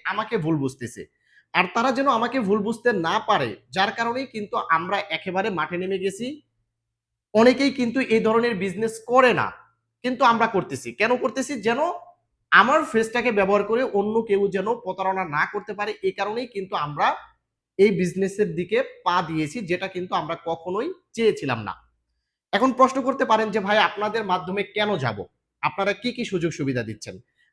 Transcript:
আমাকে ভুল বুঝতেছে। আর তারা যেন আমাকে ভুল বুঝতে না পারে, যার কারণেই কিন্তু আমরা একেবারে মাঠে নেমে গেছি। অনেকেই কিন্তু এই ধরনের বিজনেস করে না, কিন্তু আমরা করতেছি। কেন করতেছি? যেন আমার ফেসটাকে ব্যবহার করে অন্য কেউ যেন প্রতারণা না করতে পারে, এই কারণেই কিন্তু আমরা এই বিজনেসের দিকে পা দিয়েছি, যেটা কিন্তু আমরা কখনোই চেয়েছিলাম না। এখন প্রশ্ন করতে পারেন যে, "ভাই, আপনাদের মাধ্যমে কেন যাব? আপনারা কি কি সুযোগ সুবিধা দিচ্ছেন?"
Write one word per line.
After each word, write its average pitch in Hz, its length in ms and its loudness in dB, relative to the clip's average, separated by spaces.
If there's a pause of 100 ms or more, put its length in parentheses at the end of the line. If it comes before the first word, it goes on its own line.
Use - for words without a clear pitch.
আমাকে 220 340 -2
ভুল 160 180 0
বুঝতেছে। 127 500 -6 (460)
আর 180 120 4 (100)
তারা 247 180 2
যেন 269 160 0
আমাকে 240 320 0
ভুল 208 180 2
বুঝতে 226 340 0
না 180 260 0
পারে, 156 380 0 (140)
যার 196 220 2
কারণেই 233 340 -2
কিন্তু 208 300 -8 (140)
আমরা 180 280 0
একেবারে 190 520 -4
মাঠে 165 280 -4
নেমে 190 200 -4
গেছি। 202 440 -6 (920)
অনেকেই 254 360 6
কিন্তু 247 300 -2
এই 220 200 4
ধরনের 226 340 2
বিজনেস 196 400 -4 (120)
করে 247 280 6
না, 110 180 -2 (500)
কিন্তু 254 220 0
আমরা 233 220 4
করতেছি। 139 460 -4
কেন 214 240 2
করতেছি? 254 440 -4
যেন 233 180 0 (720)
আমার 247 340 6
ফেসটাকে 233 480 0
ব্যবহার 202 320 4
করে 226 180 0
অন্য 214 400 0
কেউ 202 260 2
যেন 190 260 -2
প্রতারণা 190 500 -4
না 156 280 -2
করতে 208 220 -8
পারে, 208 280 -6
এই 190 100 0
কারণেই 214 340 -4
কিন্তু 196 300 -8
আমরা 165 400 0 (640)
এই 208 120 8
বিজনেসের 185 640 -2
দিকে 180 280 0 (220)
পা 180 180 2
দিয়েছি, 156 380 -4
যেটা 180 280 -4
কিন্তু 185 260 -8
আমরা 165 300 -2
কখনোই 185 480 -4 (200)
চেয়েছিলাম 175 500 0
না। 95 120 -8 (800)
এখন 233 200 4
প্রশ্ন 254 300 4
করতে 262 220 0
পারেন 220 260 2
যে, 214 100 -2
"ভাই, 208 180 2
আপনাদের 214 460 0
মাধ্যমে 185 380 -2
কেন 208 340 -2
যাব? 110 280 -4 (360)
আপনারা 196 320 0
কি 233 200 -4
কি 240 120 -6
সুযোগ 170 280 -2
সুবিধা 131 300 -4
দিচ্ছেন?" 104 360 -12 (340)